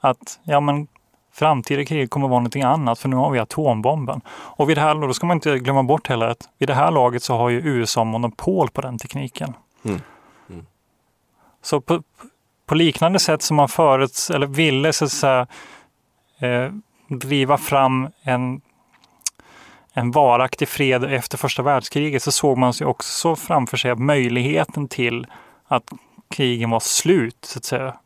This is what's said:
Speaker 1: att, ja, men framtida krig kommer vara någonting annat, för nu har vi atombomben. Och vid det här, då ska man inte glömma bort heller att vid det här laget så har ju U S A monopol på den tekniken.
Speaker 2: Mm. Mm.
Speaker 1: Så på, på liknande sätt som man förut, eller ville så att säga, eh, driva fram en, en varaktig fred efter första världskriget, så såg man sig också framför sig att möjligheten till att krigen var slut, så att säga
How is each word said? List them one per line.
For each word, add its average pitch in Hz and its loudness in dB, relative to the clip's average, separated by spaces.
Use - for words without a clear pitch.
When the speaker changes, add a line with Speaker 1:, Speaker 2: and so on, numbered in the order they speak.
Speaker 1:
att, - -2
ja, 147 2
men 147 -2
framtida 143 0
krig 139 -2
kommer 139 -2
vara 127 4
någonting 120 -2
annat, 131 0
för 139 -4
nu 131 0
har 139 2
vi 131 0
atombomben. 127 -2
Och - -4
vid 156 2
det 147 0
här, 151 4
då 143 -2
ska - -4
man 175 2
inte 147 0
glömma 135 0
bort 131 0
heller 117 0
att 117 -6
vid 131 -2
det - 0
här 151 4
laget 123 2
så 127 -2
har 120 2
ju 120 0
U 139 0
S 107 -2
A 117 2
monopol 120 -2
på - -8
den 127 -8
tekniken. 139 -10
Speaker 2:
Mm. 101 -4
Mm. 87 -18
Speaker 1:
Så 147 -2
på, 165 -2
på - -2
liknande 165 2
sätt 156 0
som 156 0
man 143 4
förut, 135 2
eller 143 2
ville 143 2
så 156 0
att 139 -2
säga, 131 2
eh, 123 -2
driva 135 0
fram 131 2
en, 127 -4
en 120 -2
varaktig 127 2
fred 131 0
efter 139 -4
första - -4
världskriget, 143 0
så - -2
såg 135 2
man 127 4
sig 151 -4
också - -2
framför 139 -2
sig 127 0
att 120 0
möjligheten 139 0
till 120 -4
att 127 0
krigen 120 -2
var 113 2
slut, 147 0
så - -12
att - -16
säga 131 -6